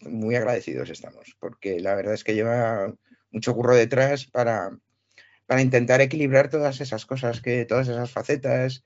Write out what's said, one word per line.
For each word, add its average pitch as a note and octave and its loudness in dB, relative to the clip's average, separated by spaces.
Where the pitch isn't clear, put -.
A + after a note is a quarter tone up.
muy A2 -4
agradecidos G#2+ -4
estamos, - -20
porque F2+ -8
la F#2+ -2
verdad G2 -2
es G#2+ -8
que A2 -2
lleva A2+ 0
mucho A2+ -2
curro A#2+ 4
detrás C3 4
para, A2+ -4
para C3 2
intentar B2+ 4
equilibrar C3+ 2
todas D3 -2
esas B2+ -8
cosas, B2 -4
que, A#2+ -2
todas B2 0
esas A#2+ -4
facetas, C3 -2